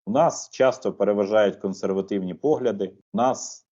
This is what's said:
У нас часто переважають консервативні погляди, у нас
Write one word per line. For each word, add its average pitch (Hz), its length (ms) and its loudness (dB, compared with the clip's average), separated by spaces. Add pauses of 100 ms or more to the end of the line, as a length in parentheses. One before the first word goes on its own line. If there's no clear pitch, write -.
У 95 40 -8
нас 147 420 0
часто 127 400 0
переважають 104 640 2
консервативні 95 760 -4
погляди, 101 580 -2 (220)
у - 20 -4
нас - 560 -4